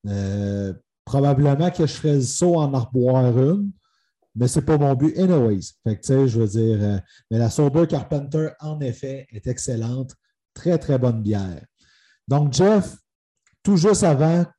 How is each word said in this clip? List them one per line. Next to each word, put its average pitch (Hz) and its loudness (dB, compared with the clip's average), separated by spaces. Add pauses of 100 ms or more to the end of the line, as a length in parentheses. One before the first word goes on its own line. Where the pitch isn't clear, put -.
Euh, 101 -4 (320)
probablement 143 2
que 165 -2
je - -4
ferais 147 0
le 135 2
saut 170 0
en 147 0
en 131 0
reboire 127 2
une, 196 0 (640)
mais 123 0
c'est - 0
pas 156 2
mon 139 2
but 151 0
anyways. 127 0 (120)
Fait 107 -2
que, - -18
tu 135 0
sais, 135 4
je 113 0
veux 110 2
dire, 110 0
euh, 104 0 (320)
mais 113 -2
la 117 2
Sober 151 2
Carpenter, 151 -4 (120)
en 151 -10
effet, 135 -10
est 107 -14
excellente. 123 -6 (400)
Très, 170 -2
très 139 -2
bonne 120 0
bière. 98 -4 (640)
Donc, 143 0
Jeff, 196 2 (680)
tout 202 2
juste 190 4
avant 165 2 (120)